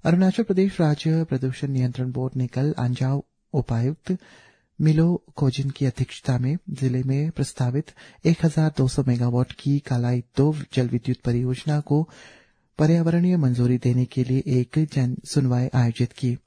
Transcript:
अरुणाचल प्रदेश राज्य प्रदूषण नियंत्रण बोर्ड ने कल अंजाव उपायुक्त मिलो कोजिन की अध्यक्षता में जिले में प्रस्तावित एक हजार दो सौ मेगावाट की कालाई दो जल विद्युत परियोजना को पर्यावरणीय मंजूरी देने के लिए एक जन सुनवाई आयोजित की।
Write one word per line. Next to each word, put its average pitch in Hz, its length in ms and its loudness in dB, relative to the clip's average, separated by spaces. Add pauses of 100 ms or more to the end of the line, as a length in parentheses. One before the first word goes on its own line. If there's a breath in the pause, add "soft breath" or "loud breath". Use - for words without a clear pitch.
अरुणाचल 185 380 4
प्रदेश 190 380 0
राज्य 160 420 2
प्रदूषण 131 440 -4
नियंत्रण 127 440 -2
बोर्ड 127 240 -4
ने 127 120 -2
कल 139 300 -2
अंजाव 131 480 -2 (280)
उपायुक्त 131 640 -2 (640 loud breath)
मिलो 160 420 2 (120)
कोजिन 135 340 -2
की 135 160 -4
अध्यक्षता - 520 -2
में 131 200 -2 (120)
जिले 131 340 -2
में 139 280 0
प्रस्तावित 135 540 -4 (400 loud breath)
एक 165 200 2
हजार 156 320 2
दो 131 100 2
सौ 135 200 -2
मेगावाट 123 440 0
की 143 280 0
कालाई 123 440 -2 (140)
दो 151 180 4 (180)
जल 127 140 0
विद्युत 123 300 -2
परियोजना 127 640 -2
को 147 300 0 (680 loud breath)
पर्यावरणीय 170 600 4
मंजूरी 123 400 2
देने 123 280 0
के 127 180 -4
लिए 127 240 0
एक 131 460 0
जन 127 320 0
सुनवाई 127 480 0
आयोजित 120 380 0
की। 123 360 -4